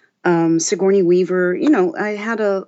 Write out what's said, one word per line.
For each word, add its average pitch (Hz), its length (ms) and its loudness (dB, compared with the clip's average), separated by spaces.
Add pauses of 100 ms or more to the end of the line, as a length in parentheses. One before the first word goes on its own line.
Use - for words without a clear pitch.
(260)
Um, 165 320 2
Sigourney 190 460 0
Weaver. 180 500 2
You 220 160 0
know, 240 280 2
I 208 140 -6
had 214 280 -6
a, 196 280 -2